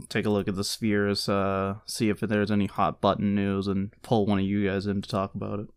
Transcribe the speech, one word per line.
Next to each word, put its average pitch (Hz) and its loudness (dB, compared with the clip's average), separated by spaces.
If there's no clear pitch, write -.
take 107 0
a 107 2
look 101 2
at 98 -2
the 101 -2
spheres, 101 0
uh, 98 0
see 110 0
if 95 -2
there's 104 0
any 101 2
hot 92 -2
button 101 2
news, 98 0
and 98 -2
pull 107 2
one 101 2
of 98 0
you 101 0
guys 98 -2
in 101 0
to - -8
talk 98 -2
about 104 -6
it. 113 -8